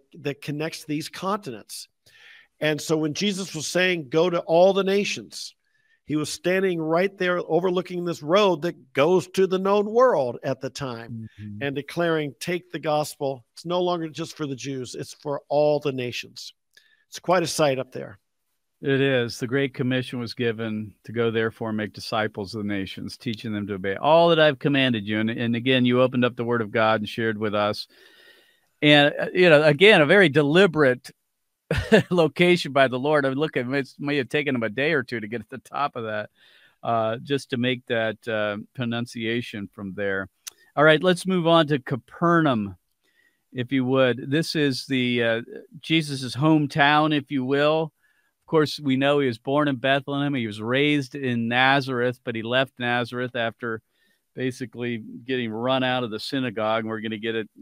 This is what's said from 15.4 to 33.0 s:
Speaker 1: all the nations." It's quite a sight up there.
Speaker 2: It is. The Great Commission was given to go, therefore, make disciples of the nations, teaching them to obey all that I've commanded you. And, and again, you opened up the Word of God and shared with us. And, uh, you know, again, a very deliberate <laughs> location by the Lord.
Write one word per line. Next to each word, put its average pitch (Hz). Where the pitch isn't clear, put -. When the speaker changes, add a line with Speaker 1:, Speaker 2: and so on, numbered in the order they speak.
Speaker 1:
all 147
the 147
nations." 123
It's -
quite 175
a 160
sight 139
up 127
there. 135
Speaker 2:
It 139
is. 127
The 135
Great 135
Commission 127
was 117
given 110
to -
go, 117
therefore, 113
make 107
disciples 107
of 107
the 104
nations, 98
teaching 110
them 104
to 101
obey 98
all 165
that 165
I've 151
commanded 131
you. 107
And, 110
and 117
again, 123
you 123
opened 127
up 123
the 123
Word 120
of 104
God 110
and 104
shared 113
with 107
us. 104
And, 147
uh, 170
you 180
know, 147
again, 160
a 143
very 185
deliberate 147
<laughs> -
location 175
by 135
the 127
Lord. 143